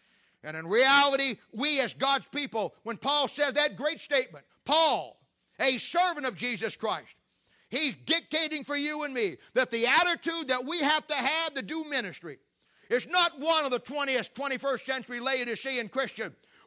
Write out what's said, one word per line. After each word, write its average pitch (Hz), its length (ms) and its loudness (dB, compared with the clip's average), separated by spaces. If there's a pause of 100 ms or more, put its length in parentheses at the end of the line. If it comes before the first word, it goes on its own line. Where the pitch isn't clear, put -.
(440)
And 156 140 -8
in 165 100 -8
reality, 269 680 6 (160)
we 277 260 2
as 240 140 0
God's 262 340 0
people, 226 540 -4
when 220 160 -8
Paul 285 300 0
says 285 260 -2
that 285 240 2
great 285 220 -4
statement, 254 460 -2 (200)
"Paul, 262 540 2 (400)
a 262 180 4
servant 330 480 0
of 233 100 -4
Jesus 214 400 -4
Christ," 190 380 -6 (560)
he's 269 260 0
dictating 311 680 -2
for 285 120 -4
you 302 280 -2
and 277 100 -6
me 208 240 -2 (160)
that 254 160 2
the 233 160 0
attitude 330 640 2
that 254 180 0
we 330 140 -2
have 302 280 2
to 302 80 -2
have 302 380 0
to 277 80 -4
do 311 240 -6
ministry 196 540 -6 (500)
is 240 160 0
not 330 340 2
one 320 240 2
of 277 60 -2
the 247 80 0
twentieth, 269 560 -4
twenty-first 262 540 -4
century 247 320 -6
Laodicean 247 680 -2
Christian 214 480 -6 (320)